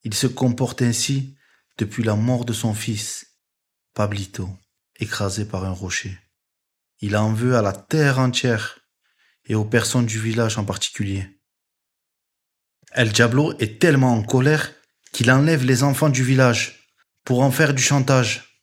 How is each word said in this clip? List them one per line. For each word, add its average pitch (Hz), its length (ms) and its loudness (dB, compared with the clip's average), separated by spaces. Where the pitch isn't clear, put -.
Il 110 120 -8
se - 120 0
comporte 127 540 -2
ainsi 135 560 -2
depuis 107 260 -4
la 110 140 0
mort 120 300 0
de 117 80 -4
son 110 180 -4
fils, - 640 -8
Pablito, 101 560 -6
écrasé 101 460 -6
par 95 200 -8
un 95 80 -6
rocher. 92 460 -8
Il 104 140 -4
en 107 200 2
veut 123 200 0
à 120 60 4
la 98 140 -2
terre 143 440 0
entière 123 600 0
et - 100 -4
aux 107 120 0
personnes 117 400 2
du 110 120 -6
village 110 380 -2
en 107 80 -4
particulier. 98 760 -6
El 117 200 0
Diablo 123 460 2
est 110 200 -4
tellement 135 360 4
en 110 80 0
colère 135 500 0
qu'il 117 180 2
enlève 139 360 4
les 127 160 2
enfants 143 260 2
du 131 160 0
village 127 720 2
pour 127 180 2
en 139 80 4
faire 143 240 2
du 127 80 -2
chantage. 131 800 0